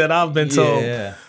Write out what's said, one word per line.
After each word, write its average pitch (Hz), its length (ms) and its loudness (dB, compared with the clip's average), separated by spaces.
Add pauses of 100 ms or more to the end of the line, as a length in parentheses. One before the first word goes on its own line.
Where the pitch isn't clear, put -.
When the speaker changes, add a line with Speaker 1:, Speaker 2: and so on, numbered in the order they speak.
Speaker 1:
that 160 60 0
I've 165 200 0
been 151 160 0
told. 120 360 2
Speaker 2:
Yeah. 107 320 -8 (120)